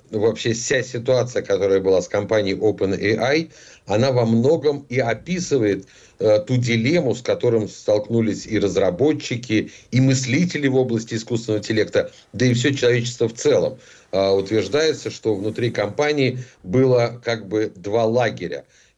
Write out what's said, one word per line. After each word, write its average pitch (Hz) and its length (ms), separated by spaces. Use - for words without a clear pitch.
вообще 110 420
вся 123 300
ситуация, 120 580
которая 95 380
была 92 220
с 87 60
компанией 104 480
Open 98 380
A 101 320
I, 160 240
она 113 260
во 120 140
многом 139 640
и 127 100
описывает, 117 880
э, 107 200
ту 127 180
дилемму, 120 580
с - 60
которым 110 460
столкнулись 107 800
и 107 140
разработчики, 101 1120
и 127 100
мыслители 135 640
в 127 80
области 117 400
искусственного 110 440
интеллекта, 104 520
да 107 120
и 123 80
все 131 200
человечество 120 540
в 113 60
целом. 98 440
А, 98 200
утверждается, 107 800
что 110 240
внутри 110 380
компании 131 680
было 123 640
как 117 240
бы 107 280
два 101 300
лагеря. 113 580